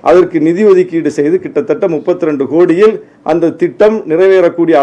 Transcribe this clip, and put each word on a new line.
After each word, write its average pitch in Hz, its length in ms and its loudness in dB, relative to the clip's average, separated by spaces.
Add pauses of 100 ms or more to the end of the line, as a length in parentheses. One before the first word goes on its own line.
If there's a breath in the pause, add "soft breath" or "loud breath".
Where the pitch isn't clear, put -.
அதற்கு 170 380 2
நிதி 170 240 0
ஒதுக்கீடு 180 480 0
செய்து, 156 280 -2
கிட்டத்தட்ட 151 480 -4
முப்பத்திரெண்டு 156 600 -4
கோடியில் 175 480 2 (280 loud breath)
அந்த 165 280 -2
திட்டம் 202 460 0 (120)
நிறைவேறக்கூடிய 170 720 2